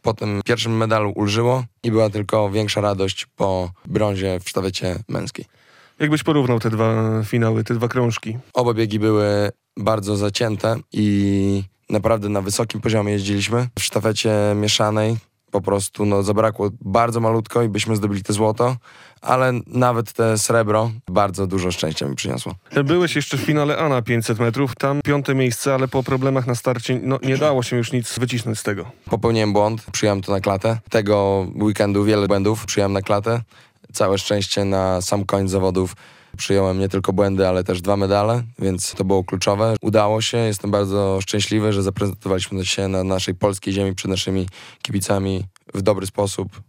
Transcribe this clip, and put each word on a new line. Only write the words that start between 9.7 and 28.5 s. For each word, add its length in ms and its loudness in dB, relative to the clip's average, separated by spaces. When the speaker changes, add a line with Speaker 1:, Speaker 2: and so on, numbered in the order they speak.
Speaker 1:
bardzo 400 0
zacięte 600 0
i 720 2
naprawdę 380 0
na 140 0
wysokim 380 -4
poziomie 320 0
jeździliśmy. 560 0
W 40 -4
sztafecie 500 0
mieszanej 600 2
po 100 0
prostu, 460 0
no, 160 4
zabrakło 480 2
bardzo 400 2
malutko 420 2
i 60 2
byśmy 280 0
zdobyli 260 -2
to 100 -4
złoto, 440 2
ale 320 2
nawet 460 0
te 260 2
srebro 520 2
bardzo 380 0
dużo 240 0
szczęścia 360 -4
mi 100 -4
przyniosło. 380 -6
Speaker 2:
Byłeś 320 2
jeszcze 200 -2
w 40 -2
finale 380 0
A 100 0
na 140 0
pięćset 360 -2
metrów, 360 0
tam 280 -2
piąte 320 0
miejsce, 400 0
ale 140 0
po 140 0
problemach 440 0
na 80 0
starcie, 480 -2
no, 200 0
nie 140 0
dało 260 2
się 140 -2
już 160 -2
nic 260 -4
wycisnąć 400 -4